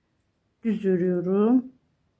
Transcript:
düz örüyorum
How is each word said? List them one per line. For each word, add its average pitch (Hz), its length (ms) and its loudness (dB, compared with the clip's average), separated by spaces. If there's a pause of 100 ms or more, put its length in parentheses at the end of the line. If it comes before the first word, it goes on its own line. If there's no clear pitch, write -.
(640)
düz 208 220 -4
örüyorum 185 880 0 (480)